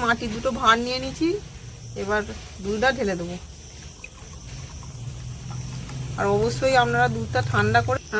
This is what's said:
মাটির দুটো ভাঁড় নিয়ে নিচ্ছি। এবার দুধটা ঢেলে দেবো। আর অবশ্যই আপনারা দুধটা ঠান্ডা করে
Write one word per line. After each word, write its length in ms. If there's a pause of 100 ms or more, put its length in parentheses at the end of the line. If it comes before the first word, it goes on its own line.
মাটির 320
দুটো 140 (100)
ভাঁড় 260
নিয়ে 180
নিচ্ছি। 240 (760)
এবার 180 (440)
দুধটা 240 (100)
ঢেলে 220
দেবো। 160 (2750)
আর 80 (100)
অবশ্যই 460
আপনারা 240 (100)
দুধটা 240 (100)
ঠান্ডা 360
করে 120 (220)